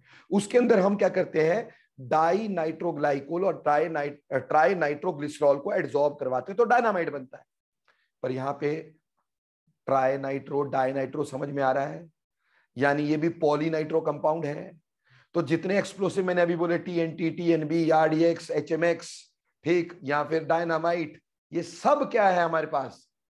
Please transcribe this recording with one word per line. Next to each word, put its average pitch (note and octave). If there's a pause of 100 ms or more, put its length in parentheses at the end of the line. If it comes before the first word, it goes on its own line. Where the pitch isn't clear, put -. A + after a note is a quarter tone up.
(300)
उसके G3+
अंदर A#3
हम G3+
क्या G3+
करते D#3
हैं? E3 (180)
dinaitroglycol D#3+
और F3
ट्राइनाइट-, D3+
trinitroglycerol D3
को G3+
एडसॉर्ब D3
करवाते B2+
हैं, F#3+
तो A#3
dynamite G#3+
बनता C3+
है। - (800)
पर C3
यहाँ C3+
पे D3 (920)
ट्राइनाइट्रो, C3+
डाइनाइट्रो C3+
समझ C#3+
में C#3
आ C3
रहा C#3
है? D#3+ (680)
यानी C#3+
ये D3+
भी D#3
पॉलीनाइट्रो D#3
कंपाउंड D#3
है। D#3+ (540)
तो E3+
जितने E3
एक्सप्लोसिव F#3+
मैंने F3+
अभी E3+
बोले, E3+
टीएनटी, E3+
टीएनबी, D#3+
आरडीएक्स, D#3+
एचएमएक्स, E3 (300)
ठीक, E3+
या D3
फिर D#3
डायनामाइट, E3 (320)
ये E3+
सब C#4
क्या G#3+
है F3+
हमारे D#3+
पास? C#3+ (220)